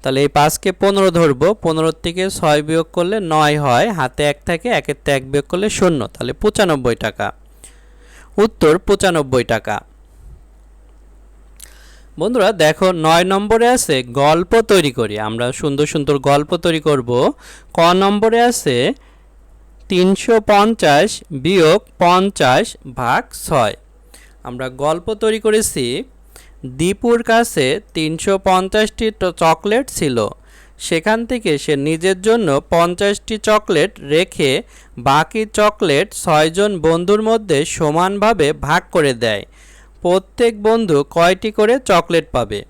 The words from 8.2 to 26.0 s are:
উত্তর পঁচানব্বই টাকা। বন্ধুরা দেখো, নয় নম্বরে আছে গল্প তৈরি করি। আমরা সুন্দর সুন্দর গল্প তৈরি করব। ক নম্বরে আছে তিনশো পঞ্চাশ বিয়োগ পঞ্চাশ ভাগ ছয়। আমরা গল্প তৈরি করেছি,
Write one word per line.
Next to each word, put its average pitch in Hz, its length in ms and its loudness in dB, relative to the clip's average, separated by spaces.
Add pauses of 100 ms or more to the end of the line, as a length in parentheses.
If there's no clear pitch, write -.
উত্তর 202 360 2 (140)
পঁচানব্বই 151 680 0
টাকা। 107 220 -4 (2500)
বন্ধুরা 214 300 0 (140)
দেখো, 160 240 2 (180)
নয় 170 280 4
নম্বরে 214 420 2
আছে 170 200 -2 (260)
গল্প 160 300 2 (200)
তৈরি 160 280 4
করি। 104 160 -2 (120)
আমরা 117 180 -4 (140)
সুন্দর 147 340 -2
সুন্দর 147 220 0 (140)
গল্প 147 220 0 (140)
তৈরি 160 220 0
করব। 131 220 0 (680)
ক - 20 -2 (240)
নম্বরে 214 360 2 (100)
আছে 151 260 -2 (1120)
তিনশো 190 460 2 (160)
পঞ্চাশ 202 560 4 (360)
বিয়োগ 175 360 4 (240)
পঞ্চাশ 175 600 2 (360)
ভাগ 131 240 0 (220)
ছয়। 123 300 0 (720)
আমরা 127 180 -8 (160)
গল্প 160 240 -2 (140)
তৈরি 220 240 0
করেছি, 214 400 0 (920)